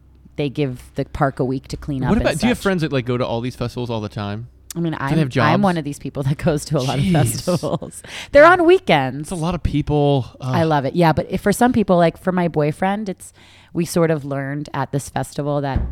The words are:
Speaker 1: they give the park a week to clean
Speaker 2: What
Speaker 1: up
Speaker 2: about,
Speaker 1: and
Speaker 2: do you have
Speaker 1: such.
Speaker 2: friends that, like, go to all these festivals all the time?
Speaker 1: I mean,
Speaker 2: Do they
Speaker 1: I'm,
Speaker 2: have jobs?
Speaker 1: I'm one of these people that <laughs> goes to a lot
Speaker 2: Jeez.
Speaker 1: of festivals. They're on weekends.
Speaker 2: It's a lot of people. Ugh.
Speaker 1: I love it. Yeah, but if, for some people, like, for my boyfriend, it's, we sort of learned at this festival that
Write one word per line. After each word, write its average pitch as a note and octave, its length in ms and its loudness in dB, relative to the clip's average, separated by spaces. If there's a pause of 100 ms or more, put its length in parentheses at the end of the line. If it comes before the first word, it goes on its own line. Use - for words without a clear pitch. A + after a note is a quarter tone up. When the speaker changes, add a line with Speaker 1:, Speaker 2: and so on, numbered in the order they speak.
(360)
Speaker 1:
they D3 140 -2
give B2+ 460 -4
the C#3 100 -4
park - 340 -2
a C3+ 60 0
week C3 240 -6
to - 80 -8
clean C3+ 240 -8
Speaker 2:
What C3+ 120 0
Speaker 1:
up G#3 40 4
Speaker 2:
about, - 140 0
Speaker 1:
and D#3 80 -4
Speaker 2:
do A3+ 80 0
you - 20 4
have A#3+ 80 0
Speaker 1:
such. - 60 -12
Speaker 2:
friends F#3+ 180 0
that, D3+ 100 -2
like, C3 140 -2
go B2 120 -2
to A#2+ 80 0
all A#2 160 -4
these B2+ 140 -8
festivals A#2+ 340 -8
all A2+ 120 -4
the G#2 80 -6
time? G#2 380 -8 (280)
Speaker 1:
I E3+ 60 -6
mean, E3 100 -2
Speaker 2:
Do D#3+ 80 -8
they C#3 60 -6
Speaker 1:
I'm, D3+ 140 0
Speaker 2:
have C#3+ 100 0
jobs? B2 240 2
Speaker 1:
I'm G3+ 80 2
one F3+ 160 2
of D3+ 80 -6
these C#3+ 140 -8
people C#3 240 -8
that C3+ 140 0
<laughs> - 60 -10
goes D3+ 220 0
to D3+ 120 -2
a - 40 2
lot C3 180 -2
Speaker 2:
Jeez. F3 160 2
Speaker 1:
of B2+ 140 4
festivals. - 760 -4 (300)
They're D4 120 10
on F4 200 6
weekends. D3+ 560 2
Speaker 2:
It's D#3 100 -10
a F#3+ 40 -4
lot F3 200 -2
of - 80 -8
people. C#3+ 600 2 (160)
Ugh. C3 120 -4
Speaker 1:
I E3 100 2
love D3+ 200 2
it. C3+ 120 -4
Yeah, E3 180 6
but E3 160 -2
if, F#3 120 -4
for G3+ 120 2
some B3 180 4
people, G3 260 2
like, E3 200 2
for F#3 160 -4
my F3 160 0
boyfriend, F#3+ 580 -2
it's, - 240 -12 (420)
we E3+ 120 -2
sort E3 260 2
of C#3+ 140 -2
learned C#3 480 -6
at C3+ 180 -4
this C#3+ 180 -4
festival C#3+ 520 -4
that C3+ 180 -4 (120)